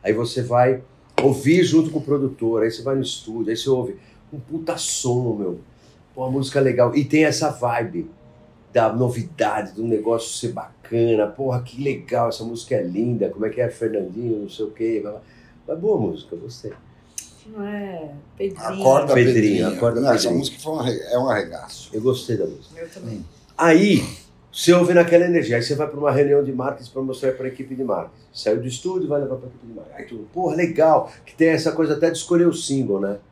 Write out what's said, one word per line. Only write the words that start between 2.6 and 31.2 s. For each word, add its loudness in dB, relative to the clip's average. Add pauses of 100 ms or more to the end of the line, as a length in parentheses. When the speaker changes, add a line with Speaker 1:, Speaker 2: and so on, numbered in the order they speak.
Speaker 1:
aí 0
você -12
vai -2
no 0
estúdio, -6
aí -2
você -4
ouve 0 (360)
um -12
puta -8
som, -2
meu. -6 (560)
Pô, -10
uma -4
música -2
legal. 4
E 4
tem 4
essa 0
vibe -4 (640)
da 4
novidade, -2
do -8
negócio 0
ser -6
bacana. 0
Porra, -4
que -12
legal, -2
essa -8
música -6
é 0
linda. -2
Como -4
é -2
que -8
é, 0
Fernandinho, -4
não -12
sei -8
o -12
quê. -4 (640)
Mas -6
boa 0
música, -6
gostei. -14 (760)
Speaker 2:
Não -12
é? -10 (260)
Pedrinho. -6 (180)
Speaker 3:
Acorda, 4
Speaker 1:
Pedrinho, 4
Speaker 3:
Pedrinho. 4
Speaker 1:
acorda, 0
Speaker 3:
Não, 2
essa 4
Speaker 1:
Pedrinho. 0
Speaker 3:
música -6
foi -8
um -6
arre-, -4 (120)
é 2
um 0
arregaço. -6
Speaker 1:
Eu -6
gostei -2
da -2
música. -14
Speaker 2:
Eu -12
também. -14 (320)
Speaker 1:
Aí, 6 (460)
você 2
ouve 6
naquela 6
energia, 2
aí 0
você -4
vai -2
pra -10
uma 2
reunião 4
de -4
marketing -6
pra -6
mostrar -2
pra -6
equipe -10
de -6
marketing. -4 (160)
Saiu -2
do -8
estúdio, -4
vai 0
levar -6
pra -14
equipe -20
de -18
marketing. -18
Aí -14
tu, -14
porra, -2
legal, 4 (140)